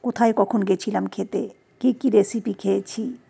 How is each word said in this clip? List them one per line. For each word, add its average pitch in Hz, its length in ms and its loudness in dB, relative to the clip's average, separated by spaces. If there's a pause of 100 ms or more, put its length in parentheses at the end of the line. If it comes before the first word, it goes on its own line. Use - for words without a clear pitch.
কোথায় 233 360 2
কখন 196 280 2
গেছিলাম 190 360 0 (100)
খেতে, - 280 -4 (380)
কী 254 180 2
কী 269 180 0
রেসিপি 202 360 2 (100)
খেয়েছি 196 400 -2 (280)